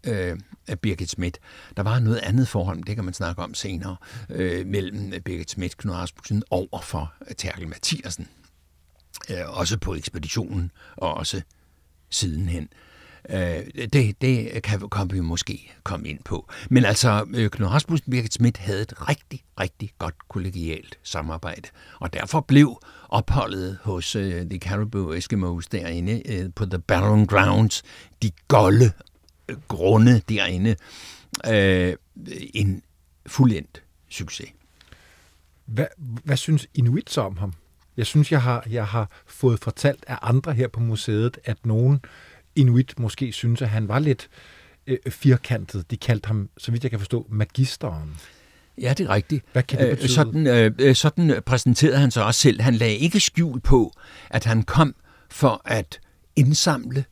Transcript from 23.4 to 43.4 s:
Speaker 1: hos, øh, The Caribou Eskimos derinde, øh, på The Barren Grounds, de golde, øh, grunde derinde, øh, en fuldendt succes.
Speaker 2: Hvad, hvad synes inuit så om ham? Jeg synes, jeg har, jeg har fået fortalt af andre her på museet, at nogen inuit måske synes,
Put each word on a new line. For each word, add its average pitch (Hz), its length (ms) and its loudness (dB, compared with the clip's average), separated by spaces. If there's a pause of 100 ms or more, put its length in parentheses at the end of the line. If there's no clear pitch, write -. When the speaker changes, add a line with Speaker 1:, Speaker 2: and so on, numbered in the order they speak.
Speaker 1:
hos, 92 340 -6
øh, 90 340 -4
The 92 80 -8
Caribou 98 540 -4
Eskimos 90 540 -4
derinde, 87 560 -4 (100)
øh, 92 240 -6
på 101 100 -2
The 90 120 -6
Barren 104 480 4
Grounds, 98 560 4 (400)
de 107 80 0 (180)
golde, 107 440 6 (560)
øh, 85 80 -10 (120)
grunde 110 600 6
derinde, 98 480 0 (720)
øh, 95 440 4 (600)
en 98 280 -2 (440)
fuldendt 110 560 0 (280)
succes. - 380 -14 (1160)
Speaker 2:
Hvad, 123 220 -2 (380)
hvad 139 120 0
synes 151 380 0
inuit 131 360 0
så - 100 -2
om 95 160 -4
ham? 95 160 -6 (440)
Jeg 117 100 -2
synes, 151 260 2
jeg 139 100 4
har, 120 280 -2
jeg 110 160 -2
har 107 240 -2 (160)
fået 120 340 0
fortalt - 460 -2
af 127 160 -8
andre 131 320 0
her 120 140 0
på 113 120 -6
museet, 113 640 -2
at 113 220 -6
nogen 123 340 2 (560)
inuit 127 420 4
måske 117 340 -4
synes, 117 300 -2